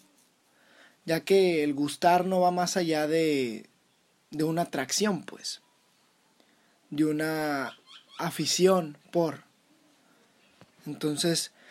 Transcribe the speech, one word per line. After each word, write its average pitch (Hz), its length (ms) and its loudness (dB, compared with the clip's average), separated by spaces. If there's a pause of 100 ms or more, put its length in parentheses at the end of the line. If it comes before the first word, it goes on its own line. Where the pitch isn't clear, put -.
(1040)
ya 160 160 0
que 180 420 4
el 147 120 -2
gustar 175 500 2
no 185 160 0
va 180 80 4
más 180 260 0
allá 160 320 0
de, 147 640 0 (600)
de 156 120 -4
una 165 200 -2
atracción, 156 600 -2
pues, - 380 -14 (1300)
de 151 160 0
una 151 720 -4 (400)
afición 175 800 0 (140)
por. 165 320 -2 (1400)
Entonces, 151 640 -2 (200)